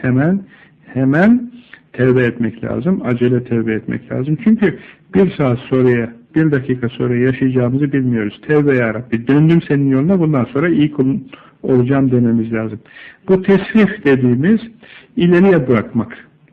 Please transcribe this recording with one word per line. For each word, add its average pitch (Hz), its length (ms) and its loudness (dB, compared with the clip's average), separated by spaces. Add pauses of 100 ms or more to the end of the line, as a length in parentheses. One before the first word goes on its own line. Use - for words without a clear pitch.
Hemen, 143 380 0 (460)
hemen 160 640 0 (420)
tevbe 123 320 2
etmek 113 400 -4
lazım. 117 400 -4
Acele 123 400 -2
tevbe 113 280 -4
etmek 117 400 -8
lazım. 135 320 -4
Çünkü 214 340 0 (360)
bir 185 160 2
saat 123 280 -2
sonraya, 123 540 0 (220)
bir 160 160 2
dakika 127 380 -2
sonra 123 280 -2
yaşayacağımızı 127 760 0
bilmiyoruz. 120 540 -2
"Tevbe 147 300 2
ya 113 180 0
Rabbi, 117 320 -6
döndüm 160 420 4
senin 139 220 0
yoluna, 160 300 2
bundan 151 240 0
sonra 147 240 -2
iyi 151 240 0
kulun 131 360 -2 (340)
olacağım." 131 480 0
dememiz 117 420 0
lazım. 110 280 -6 (480)
Bu 185 140 2
tesvih 196 600 0
dediğimiz 135 560 2 (560)
ileriye 175 520 4
bırakmak. - 600 -4 (240)